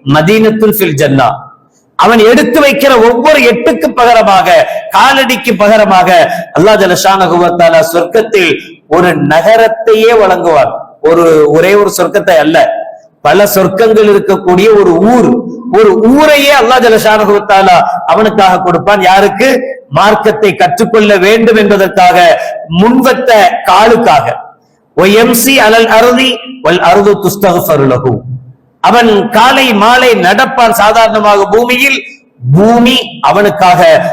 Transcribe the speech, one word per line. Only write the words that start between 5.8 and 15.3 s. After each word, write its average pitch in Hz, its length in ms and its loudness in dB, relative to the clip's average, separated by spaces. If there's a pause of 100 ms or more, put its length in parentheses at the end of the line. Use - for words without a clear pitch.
அல்லாஹ் 208 180 2
ஜல்ல 180 260 0
ஷானஹு 180 400 0
வ 170 160 -2
தஆலா 165 220 2 (120)
சொர்க்கத்தில் 175 640 -2 (340)
ஒரு 170 280 0
நகரத்தையே 220 1040 0
வழங்குவான். 175 540 0 (280)
ஒரு, 160 500 2
ஒரே 170 240 0
ஒரு 208 220 0
சொர்க்கத்தை 185 400 -2
அல்ல, 160 460 0 (400)
பல 180 220 2
சொர்க்கங்கள் 208 640 0
இருக்கக்கூடிய 196 680 0
ஒரு 175 200 2
ஊர், 226 300 0 (440)